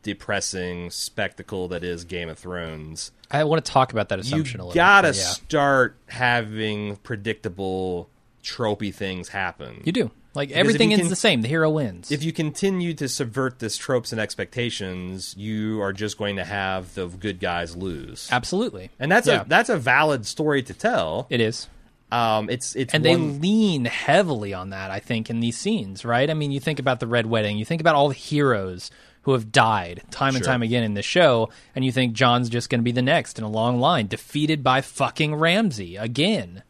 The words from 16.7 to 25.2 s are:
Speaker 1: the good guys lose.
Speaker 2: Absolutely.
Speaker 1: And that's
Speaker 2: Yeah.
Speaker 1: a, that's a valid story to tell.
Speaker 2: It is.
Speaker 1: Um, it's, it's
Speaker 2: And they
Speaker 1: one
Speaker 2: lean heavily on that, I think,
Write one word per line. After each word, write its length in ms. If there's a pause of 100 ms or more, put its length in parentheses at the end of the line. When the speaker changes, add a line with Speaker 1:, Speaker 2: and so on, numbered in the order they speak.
Speaker 1:
the 140
good 320
guys 340
lose. 560
Speaker 2:
Absolutely. 600 (100)
Speaker 1:
And 100
that's 160
Speaker 2:
Yeah. 160
Speaker 1:
a, 40
that's 240
a 80
valid 480
story 380
to 100
tell. 560
Speaker 2:
It 100
is. 280 (440)
Speaker 1:
Um, 380
it's, 260
it's 160
Speaker 2:
And 100
they 140
Speaker 1:
one 240
Speaker 2:
lean 460
heavily 680
on 180
that, 200
I 100
think, 300